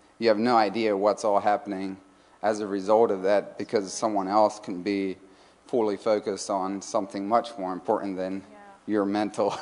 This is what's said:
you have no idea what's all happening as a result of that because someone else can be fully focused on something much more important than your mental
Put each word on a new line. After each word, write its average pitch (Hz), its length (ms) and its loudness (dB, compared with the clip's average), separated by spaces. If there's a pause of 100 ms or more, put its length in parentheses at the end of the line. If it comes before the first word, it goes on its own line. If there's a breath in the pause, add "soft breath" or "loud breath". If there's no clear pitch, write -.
(200 soft breath)
you 113 80 0
have 107 100 6
no 120 200 4
idea 107 400 2
what's 101 260 2
all 101 160 2
happening 98 580 -2 (440 soft breath)
as 107 180 0
a 107 80 -4
result 104 440 4
of 95 120 -2
that 98 340 0
because 98 360 -4
someone 101 340 -2
else 104 320 4
can 90 220 -10
be 98 360 -2 (500 soft breath)
fully 107 300 0
focused 104 520 -2
on 98 320 -2
something 101 460 -4
much 113 300 0
more 92 160 -4
important 95 440 -2
than 95 260 -6 (440)
your 104 180 2
mental 101 560 -2